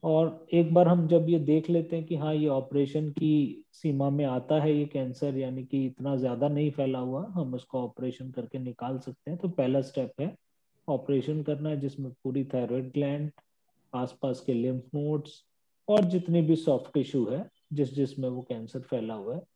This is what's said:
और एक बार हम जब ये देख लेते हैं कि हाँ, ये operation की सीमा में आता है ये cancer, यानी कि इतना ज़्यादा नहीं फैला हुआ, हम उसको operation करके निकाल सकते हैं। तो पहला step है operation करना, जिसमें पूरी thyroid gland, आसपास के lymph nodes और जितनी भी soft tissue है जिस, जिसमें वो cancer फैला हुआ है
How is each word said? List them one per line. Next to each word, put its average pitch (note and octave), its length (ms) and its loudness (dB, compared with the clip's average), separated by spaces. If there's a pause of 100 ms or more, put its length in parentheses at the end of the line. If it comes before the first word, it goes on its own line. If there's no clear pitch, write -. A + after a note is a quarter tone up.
और D#3+ 480 2
एक E3+ 220 4
बार F3 140 8
हम E3+ 200 4
जब E3+ 200 6
ये E3+ 100 4
देख D#3 320 2
लेते E3+ 260 0
हैं D#3+ 100 -4
कि E3 100 -4
हाँ, D3+ 180 -2
ये D3+ 140 2
operation C#3+ 640 0
की D3+ 640 2
सीमा C#3 380 0
में C#3+ 140 2
आता B2+ 300 0
है D3+ 200 4
ये D3 100 2
cancer, C3+ 520 -4
यानी C3 280 -6
कि C3+ 220 -2
इतना C3+ 300 -4
ज़्यादा B2+ 320 0
नहीं D3 220 2
फैला C3+ 280 -2
हुआ, B2+ 320 -4
हम D3+ 240 -4
उसको B2+ 300 -6
operation B2+ 460 -8
करके B2 280 -8
निकाल B2 400 -6
सकते C3 320 -12
हैं। F3 100 -6
तो F#3+ 80 -4
पहला C#3 320 2
step B2+ 400 -4
है D#3+ 160 -4 (520)
operation C#3+ 540 0
करना, D3+ 320 -2
जिसमें C3+ 380 -6 (120)
पूरी C3+ 200 -2
thyroid B2+ 480 -4
gland, C#3+ 380 -2 (640)
आसपास B2+ 460 -4
के - 140 -2
lymph B2+ 300 0 (100)
nodes D3 500 -4 (440)
और G#3 120 6
जितनी F3 420 2
भी D#3 140 6
soft D3 380 0
tissue C3+ 320 2
है C3 240 -4 (220)
जिस, C#3 220 0
जिसमें C3+ 340 -2
वो B2+ 140 -6
cancer A#2 380 -8
फैला A2+ 340 -4
हुआ G#2+ 200 -8
है F3 80 -8 (140)